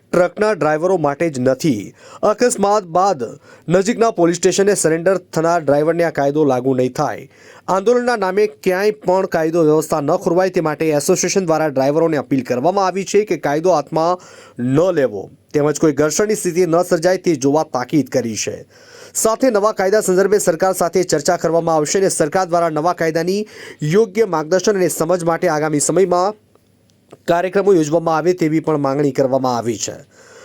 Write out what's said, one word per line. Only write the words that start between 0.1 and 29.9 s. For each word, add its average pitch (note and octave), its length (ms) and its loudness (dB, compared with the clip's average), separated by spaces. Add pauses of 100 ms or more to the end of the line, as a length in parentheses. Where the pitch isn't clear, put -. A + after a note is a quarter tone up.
ટ્રકના F3+ 400 2
ડ્રાઈવરો D#3 440 0
માટે D3+ 340 -2
જ B2+ 100 -8
નથી. B2+ 520 0 (300)
અકસ્માત G#3 600 0
બાદ F3 380 0 (460)
નજીકના F#3+ 420 2
પોલીસ E3+ 260 2
સ્ટેશને F#3+ 380 2
સરેન્ડર E3 420 0
થનાર E3+ 480 -2
ડ્રાઈવરને D#3 400 2
આ D#3+ 60 0
કાયદો C#3+ 340 0
લાગુ C3 300 0
નહીં B2+ 180 0
થાય. C3+ 360 -6 (400)
આંદોલનના A#3+ 480 0
નામે G3 300 0
ક્યાંય G3 440 -2
પણ F#3+ 360 0
કાયદો E3 360 0
વ્યવસ્થા D#3 380 2
ન D3 160 0
ખોરવાય F#3 340 0
તે F3+ 100 -2
માટે D#3 280 -2
એસોસિએશન F3 580 0
દ્વારા D#3 200 0
ડ્રાઈવરોને D3 500 0
અપીલ C3+ 260 -2
કરવામાં E3 440 0
આવી F#3 180 -2
છે G#3 200 2
કે F#3 120 -4
કાયદો D#3 340 -2
હાથમાં D#3+ 480 0 (440)
ન D3 320 2
લેવો A2 360 -2 (240)
તેમજ D3 260 0
કોઈ D#3+ 120 2
ઘર્ષણની D#3 420 0
સ્થિતિ F3+ 320 -2
ન E3 160 2
સર્જાય F3+ 360 0
તે F3+ 160 0
જોવા C#3 280 0
તાકીદ B2+ 460 -2
કરી A#2 280 -2
છે. - 280 -8 (500)
સાથે A3+ 360 0
નવા G#3+ 220 0
કાયદા G3+ 280 0
સંદર્ભે G3 380 2
સરકાર F#3 340 0
સાથે F3+ 300 0
ચર્ચા E3+ 340 0
કરવામાં E3 380 0
આવશે D3+ 240 0
અને F#3+ 100 2
સરકાર F3 380 -2
દ્વારા E3+ 220 0
નવા D#3 240 -2
કાયદાની E3+ 540 -2 (360)
યોગ્ય G3 420 2
માર્ગદર્શન F3 480 0
અને F#3 160 2
સમજ E3+ 360 -2
માટે E3+ 240 0
આગામી D3+ 320 0
સમયમાં F3+ 540 0 (920)
કાર્યક્રમો F#3 440 2
યોજવામાં D#3+ 440 2
આવે D#3+ 160 0
તેવી D#3+ 280 0
પણ D3+ 160 -2
માંગણી C#3+ 340 0
કરવામાં C3 460 0
આવી A2+ 200 -4
છે. - 160 -8 (520)